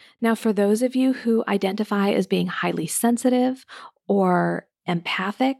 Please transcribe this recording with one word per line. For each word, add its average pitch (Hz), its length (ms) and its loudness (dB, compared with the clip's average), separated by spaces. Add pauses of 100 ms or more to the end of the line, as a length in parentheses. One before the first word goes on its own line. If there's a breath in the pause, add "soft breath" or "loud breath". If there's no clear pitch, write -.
(200 soft breath)
Now, 226 140 2
for 220 180 0
those 208 300 2
of 254 140 0
you 262 180 2
who 226 340 0
identify 202 640 0
as 190 160 2
being 185 220 0
highly 175 400 -4
sensitive 247 760 0 (420 loud breath)
or 180 600 2 (200)
empathic, 196 720 -2